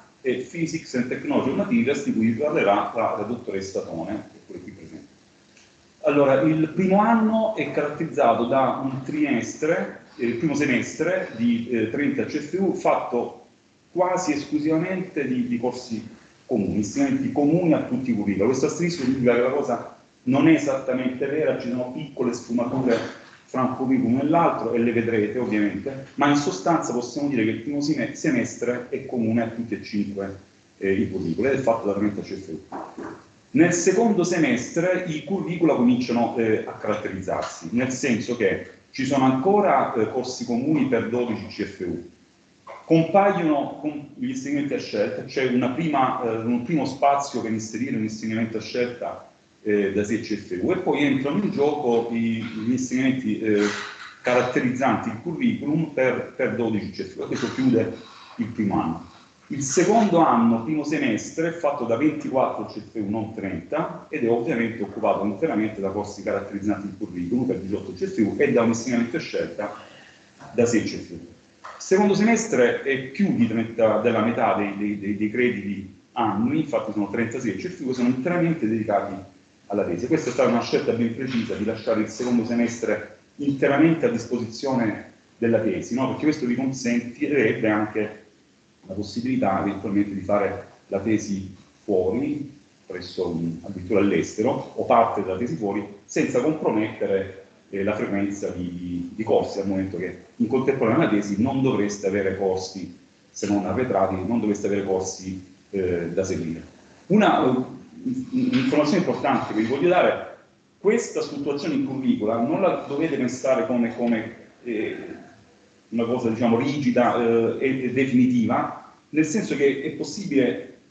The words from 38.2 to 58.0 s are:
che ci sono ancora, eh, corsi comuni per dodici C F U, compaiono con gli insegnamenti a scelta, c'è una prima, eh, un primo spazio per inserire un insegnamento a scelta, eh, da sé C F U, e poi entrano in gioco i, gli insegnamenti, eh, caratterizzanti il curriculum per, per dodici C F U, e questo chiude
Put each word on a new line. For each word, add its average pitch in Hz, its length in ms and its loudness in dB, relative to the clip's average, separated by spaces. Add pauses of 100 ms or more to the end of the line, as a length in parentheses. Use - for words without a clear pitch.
che 95 360 0 (180)
ci 131 160 -4
sono 131 200 4
ancora, 185 680 4
eh, 110 160 0
corsi 123 360 -6
comuni 131 420 0
per 107 220 0
dodici 113 360 -2
C 98 180 -8
F - 180 -10
U, 85 280 -6 (760)
compaiono 165 960 4
con 143 340 -6
gli 127 140 -4
insegnamenti 139 440 -2
a 117 60 -2
scelta, - 460 -2
c'è 131 260 -2
una 127 180 2
prima, 131 540 0
eh, 113 140 0
un 120 260 0
primo 147 220 0
spazio 139 560 2
per 110 100 -4
inserire 113 460 -4
un 110 60 -2
insegnamento 110 540 -4
a 104 40 -4
scelta, - 640 -6 (380)
eh, 101 280 2
da 104 100 0
sé 107 180 -2
C 107 140 -4
F 90 240 -8
U, 131 120 0
e 185 60 2
poi 143 260 0
entrano 139 380 0
in 185 100 0
gioco 131 600 2
i, 113 320 0
gli 110 280 -4
insegnamenti, 127 680 0
eh, 104 260 4 (580)
caratterizzanti 123 880 2
il 107 120 -8
curriculum 147 720 0
per, - 420 0
per 113 200 -2
dodici 110 340 -2
C - 140 -8
F - 140 -12
U, - 40 -8
e - 60 -6
questo - 260 -4
chiude 117 420 2 (420)